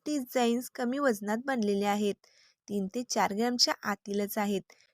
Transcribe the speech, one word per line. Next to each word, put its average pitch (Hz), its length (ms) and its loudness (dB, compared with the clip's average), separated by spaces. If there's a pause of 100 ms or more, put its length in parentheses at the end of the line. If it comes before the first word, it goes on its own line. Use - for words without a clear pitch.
डिझाईन्स 254 680 0
कमी 254 240 -2
वजनात 226 480 0
बनलेले 208 400 2
आहेत. 202 280 2 (540)
तीन 202 260 -2
ते 247 160 -2
चार 196 240 0
ग्रॅमच्या 240 400 2 (160)
आतीलच 202 480 -4
आहेत. 202 380 -2 (180)